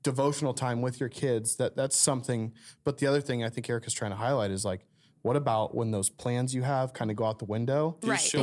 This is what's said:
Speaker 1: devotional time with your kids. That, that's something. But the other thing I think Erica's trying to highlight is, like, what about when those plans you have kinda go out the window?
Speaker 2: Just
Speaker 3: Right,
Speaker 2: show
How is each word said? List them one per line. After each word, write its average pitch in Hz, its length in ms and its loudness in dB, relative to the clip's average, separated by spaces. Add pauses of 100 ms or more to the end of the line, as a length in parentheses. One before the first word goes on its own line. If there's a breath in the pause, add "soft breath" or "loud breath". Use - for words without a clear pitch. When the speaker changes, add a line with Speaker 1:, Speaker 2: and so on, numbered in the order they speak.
Speaker 1:
devotional 139 540 0
time 120 260 0
with 123 180 -2
your 127 100 -2
kids. 117 480 0
That, 123 180 0
that's 135 200 0
something. 123 580 0 (300 loud breath)
But 139 140 0
the 139 100 0
other 139 140 4
thing 123 220 -2
I 113 60 -2
think 113 200 -8
Erica's 117 240 -2
trying 107 180 -2
to 95 60 -4
highlight 113 320 0
is, 98 160 -2
like, 95 200 -4 (360 soft breath)
what 123 160 2
about 113 360 0
when 113 180 0
those 98 180 0
plans 123 440 -2
you 127 100 0
have 131 300 0
kinda 107 200 -2
go 110 100 -2
out 110 160 0
the 110 60 -8
window? 135 560 0
Speaker 2:
Just - 80 -2
Speaker 3:
Right, 196 100 2
Speaker 2:
show - 240 0